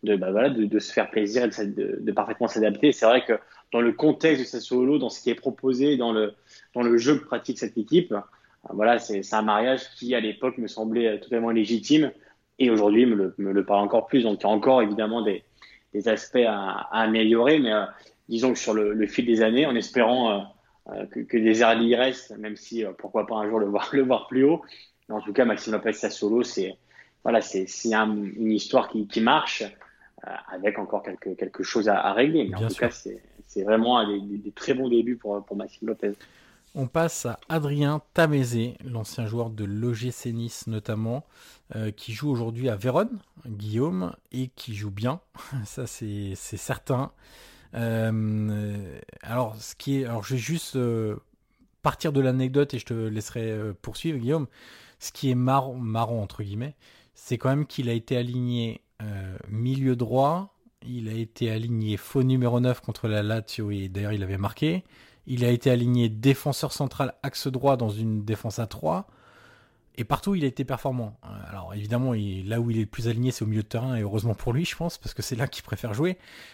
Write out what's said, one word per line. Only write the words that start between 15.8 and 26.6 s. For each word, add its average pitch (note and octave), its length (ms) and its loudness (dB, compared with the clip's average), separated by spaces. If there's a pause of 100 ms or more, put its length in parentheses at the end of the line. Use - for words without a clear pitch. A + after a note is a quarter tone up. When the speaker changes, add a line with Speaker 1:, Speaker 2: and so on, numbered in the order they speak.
Speaker 1:
des G#2 160 -2
aspects A2 280 0 (100)
à, G2 440 -2
à A2+ 120 2
améliorer. A2+ 560 6
Mais, A#2+ 140 2
euh, G#2 120 2 (440)
disons A#2 240 2
que A2+ 60 -2
sur - 140 -2
le, G#2+ 200 2
le G#2+ 140 2
fil A#2+ 200 0
des A2+ 160 6
années, A#2 240 6
en C3+ 80 0
espérant, A#2 560 2
euh, G2+ 100 0 (540)
euh, G#2 120 -8
que, A#2+ 140 -8
que A#2 160 -2
De A2 160 6
Zerbi A#2 420 4
reste, B2 440 0
même G#2+ 180 -10
si, A2+ 280 -8
euh, F#2+ 120 -6
pourquoi G2+ 300 -4
pas A2+ 100 -4
un G#2+ 120 -2
jour A2 100 0
le G#2 80 2
voir, G2+ 220 -2
<laughs> - 40 -6
le C#3 100 4
voir B2+ 240 2
plus B2+ 180 4
haut. D#3+ 180 4 (460)
Mais G#2+ 60 -8
en G#2+ 60 -4
tout G#2 120 -10
cas, B2 120 4
Maxime A2 300 0
Lopez G#2+ 180 0
Sassuolo, A2 500 0
c'est, F#2+ 340 -4 (480)